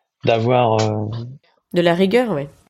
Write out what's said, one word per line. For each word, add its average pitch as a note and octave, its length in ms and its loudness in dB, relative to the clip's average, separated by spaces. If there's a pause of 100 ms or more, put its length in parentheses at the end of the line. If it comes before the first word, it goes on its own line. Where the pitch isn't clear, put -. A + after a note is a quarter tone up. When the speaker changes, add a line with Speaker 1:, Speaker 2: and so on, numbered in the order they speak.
(240)
Speaker 1:
d'avoir, A#2 580 2
euh, G#2+ 240 -2 (640)
Speaker 2:
De F3 80 0
la E3+ 140 2
rigueur, G3 380 2
ouais. C#3+ 160 -6 (220)